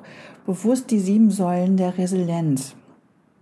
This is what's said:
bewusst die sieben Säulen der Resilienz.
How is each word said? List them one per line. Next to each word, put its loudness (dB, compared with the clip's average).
bewusst -2
die 2
sieben 4
Säulen 0
der -2
Resilienz. -2